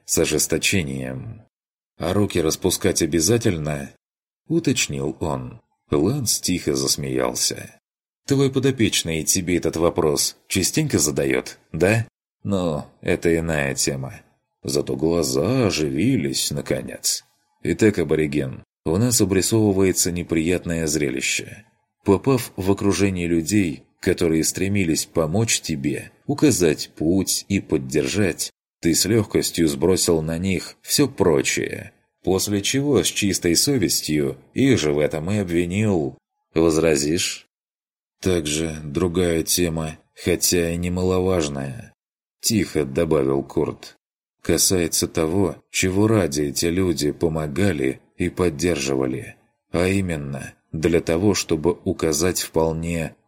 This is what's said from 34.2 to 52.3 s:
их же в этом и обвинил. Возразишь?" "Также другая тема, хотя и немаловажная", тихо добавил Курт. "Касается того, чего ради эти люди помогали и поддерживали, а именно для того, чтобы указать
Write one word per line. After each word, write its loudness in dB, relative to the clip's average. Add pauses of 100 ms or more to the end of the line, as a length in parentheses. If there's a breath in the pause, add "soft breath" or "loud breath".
их 4
же 0
в 0
этом -2
и 0
обвинил. 0 (380)
Возразишь?" 2 (720)
"Также 0
другая 0
тема, -2 (160)
хотя 0
и -2
немаловажная", -2 (460)
тихо 0
добавил 2
Курт. -6 (460)
"Касается 0
того, 0 (140)
чего 2
ради 2
эти -2
люди 0
помогали 0 (160)
и -2
поддерживали, -2 (340)
а 0
именно -4 (180)
для 2
того, 2
чтобы 0
указать 0